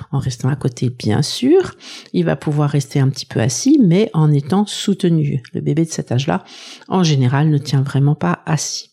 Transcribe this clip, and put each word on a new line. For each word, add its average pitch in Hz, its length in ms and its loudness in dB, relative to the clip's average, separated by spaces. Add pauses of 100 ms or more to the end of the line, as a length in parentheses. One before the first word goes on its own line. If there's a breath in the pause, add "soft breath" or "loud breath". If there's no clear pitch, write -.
(100)
en 139 80 -2
restant 127 300 -4
à 143 80 -2
côté 127 340 -4
bien - 320 -2
sûr. 349 540 0 (360 loud breath)
Il 175 120 2
va 160 100 0
pouvoir 147 340 0
rester 147 300 -2
un 135 100 4
petit - 180 -6
peu - 140 -4
assis, 254 420 2
mais 196 300 4
en 156 200 4
étant 151 340 2
soutenu. 160 720 0 (140)
Le - 60 -6
bébé 147 240 0
de 165 60 -6
cet - 220 -8
âge-là, 139 320 -2 (440 loud breath)
en 185 160 0
général, 139 440 2
ne 151 100 2
tient 139 240 -2
vraiment 139 340 0
pas 175 280 -4
assis. - 480 -6